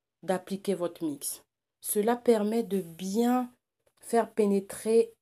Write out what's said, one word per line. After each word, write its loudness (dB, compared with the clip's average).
d'appliquer -4
votre -6
mix. -6
Cela 0
permet 2
de -2
bien -2
faire 0
pénétrer, 2